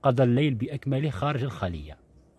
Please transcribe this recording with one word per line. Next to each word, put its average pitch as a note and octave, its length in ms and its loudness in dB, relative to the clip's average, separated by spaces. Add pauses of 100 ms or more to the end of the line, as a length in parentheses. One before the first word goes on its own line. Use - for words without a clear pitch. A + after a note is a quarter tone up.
قضى C3+ 200 4
الليل C3 320 4
بأكمله C#3 560 -4
خارج C3+ 320 -4
الخلية، D#2+ 540 -6 (420)